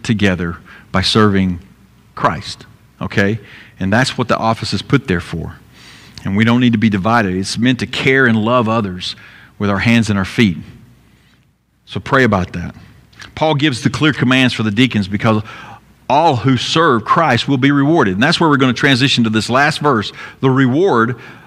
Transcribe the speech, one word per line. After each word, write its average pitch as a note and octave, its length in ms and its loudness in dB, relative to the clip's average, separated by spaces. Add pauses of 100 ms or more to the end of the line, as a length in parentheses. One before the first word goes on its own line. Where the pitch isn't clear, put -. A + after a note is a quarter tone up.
together F#2 560 -2 (340)
by F#2 100 0
serving F#2+ 580 2 (540)
Christ, - 520 -6 (340)
okay? G2+ 400 -2 (380)
And F#2+ 140 -4
that's B2 260 0
what A#2 100 -4
the - 80 0
office A2+ 360 -4
is G2+ 100 -6
put - 260 -2
there F2 120 -2
for. E2 360 -10 (680)
And G2 120 -4
we G#2+ 80 2
don't A#2 160 2
need A#2+ 120 2
to A#2 60 0
be A2 120 2
divided. G2+ 440 0
It's F#2+ 220 -6
meant B2 220 0
to G2+ 80 -6
care C3+ 400 2
and A2+ 100 2
love A2+ 320 0
others G2 480 -4 (420)
with G2+ 120 -2
our G2 80 0
hands A2+ 320 0
and G2+ 80 -2
our F#2+ 60 -2
feet. F#2 340 0 (1300)
So - 120 -12
pray C3 260 0
about G2 280 0
that. E2+ 220 -10 (600)
Paul D#3 200 0
gives C#3 280 0
the A#2+ 80 0
clear D3+ 220 0
commands B2+ 400 2
for - 120 -4
the A2 60 0
deacons G#2+ 380 0
because G#2+ 340 0 (640)
all D3 280 2
who B2+ 200 2
serve C3+ 480 0
Christ D3 440 2
will C#3 100 0
be C3+ 120 2
rewarded. C#3 440 2
And G2+ 80 0
that's D#3 180 2
where E3 100 4
we're C#3+ 60 4
gonna B2+ 160 2
transition B2+ 520 2
to A2 60 0
this A2 180 0
last C#3+ 300 2
verse, C3 340 0 (280)
the C3+ 100 2
reward B2+ 680 2 (280)